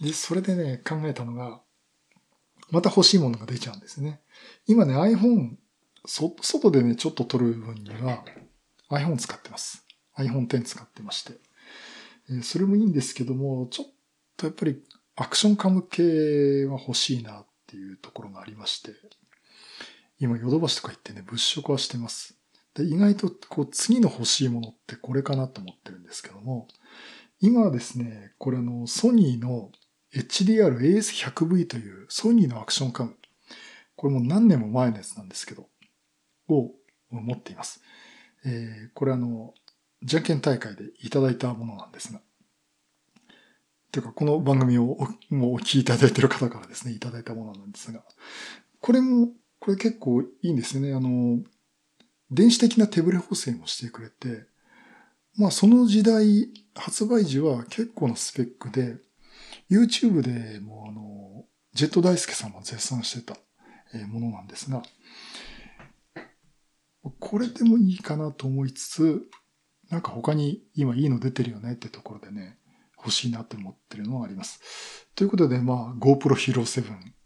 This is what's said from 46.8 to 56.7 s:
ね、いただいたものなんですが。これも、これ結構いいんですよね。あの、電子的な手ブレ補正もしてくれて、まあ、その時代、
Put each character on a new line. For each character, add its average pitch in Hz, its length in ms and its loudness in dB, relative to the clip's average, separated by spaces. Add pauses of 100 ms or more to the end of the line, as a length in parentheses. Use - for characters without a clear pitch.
ね、 117 60 -6
い 104 60 -12
た 120 120 -10
だ 117 80 -12
い 117 40 -14
た 113 120 -12
も 113 100 -10
の 104 80 -14
な 101 120 -20
ん 101 60 -16
で - 80 -18
す - 120 -14
が。 113 120 -16 (760)
こ - 140 0
れ 254 80 6
も、 247 280 4 (300)
こ - 120 0
れ 196 60 2
結 226 220 0
構 123 220 2
い - 60 -4 (140)
い 170 120 0
ん - 20 2
で 117 80 0
す - 140 -6
よ 135 40 -2
ね。 139 120 -2
あ 131 60 0
の、 123 400 2 (920)
電 180 180 8
子 233 80 6
的 233 200 2
な 214 100 8
手 170 140 0
ブ 175 100 2
レ 185 60 4
補 175 180 -6
正 - 160 -4
も 120 160 -8
し - 100 -6
て 120 140 -10
く 113 100 -16
れ 110 80 -16
て、 117 360 -10 (920)
ま 202 120 6
あ、 - 20 0
そ - 160 6
の 247 180 10
時 214 180 6
代、 214 460 6 (240)